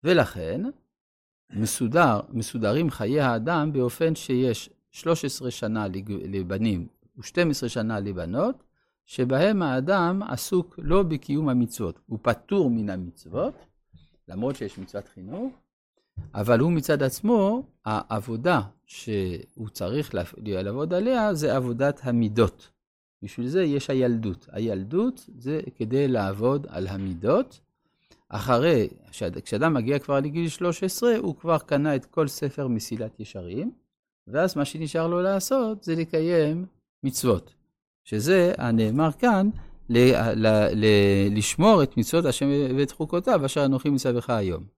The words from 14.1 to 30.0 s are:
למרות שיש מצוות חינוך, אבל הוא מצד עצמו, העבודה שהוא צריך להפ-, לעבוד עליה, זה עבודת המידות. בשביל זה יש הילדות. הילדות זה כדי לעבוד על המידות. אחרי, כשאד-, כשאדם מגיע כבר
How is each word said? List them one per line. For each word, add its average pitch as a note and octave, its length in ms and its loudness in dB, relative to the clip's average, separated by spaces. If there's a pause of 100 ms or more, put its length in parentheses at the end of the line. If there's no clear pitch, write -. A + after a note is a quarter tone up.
למרות A#2 280 -4
שיש G2+ 220 -10
מצוות G2 300 -12
חינוך, E3+ 440 -10 (840)
אבל A2+ 260 2
הוא E3 120 2
מצד D3 300 0
עצמו, G#3 600 0 (220)
העבודה A2+ 760 -2 (260)
שהוא G2+ 840 -6
צריך A#2+ 420 -4
להפ-, F2 200 -4 (100)
לעבוד G#2+ 500 -4
עליה, G#3+ 400 0
זה D3 220 0
עבודת B2+ 460 0
המידות. A#2 680 2 (520)
בשביל A#2 260 -8
זה F3+ 160 2
יש C#3+ 260 -2
הילדות. A#2 640 0
הילדות A2+ 840 -4
זה C#3 220 -4 (140)
כדי B2+ 340 0
לעבוד A#2 640 0
על F#2 160 -6
המידות. G2 720 -2 (680)
אחרי, A#2+ 600 2 (220)
כשאד-, F2 300 -6
כשאדם D3 340 0
מגיע C3 240 0
כבר C#3 220 0